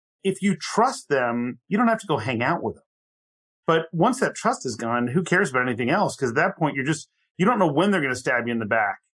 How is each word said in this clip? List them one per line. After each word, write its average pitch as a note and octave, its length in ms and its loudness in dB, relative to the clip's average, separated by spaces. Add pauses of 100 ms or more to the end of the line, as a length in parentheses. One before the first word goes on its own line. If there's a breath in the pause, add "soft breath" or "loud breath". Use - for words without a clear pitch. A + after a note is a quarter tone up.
(240)
if F#3+ 180 -2
you F#3+ 140 2
trust - 520 -2
them, B2 600 0
you F#3 80 0
don't A#3+ 120 4
have A3+ 120 2
to - 60 -20
go D3+ 120 0
hang A2+ 240 -2
out D#3 200 0
with A2 140 -4
them." - 80 -20 (840)
But E3 260 2
once G#3 280 2
that F#3 140 0
trust - 300 -2
is A#2 120 -6
gone, A#2+ 320 -2
who D#3 140 0
cares F3 280 2
about B2+ 180 0
anything B2 220 -2
else? F#3+ 260 0
'Cause B2+ 140 -2
at A2+ 60 -2
that - 200 0
point, D3+ 180 0
you're C#3 120 -4
just, D3+ 220 -4 (280)
you F3 100 2
don't A#3+ 120 2
know F3+ 140 4
when F3 180 2
they're F#3 100 2
gonna C3 160 -2
stab A#2+ 300 -2
you A#2+ 60 -2
in A#2 60 -2
the A2+ 80 -4
back, G2+ 320 0 (220)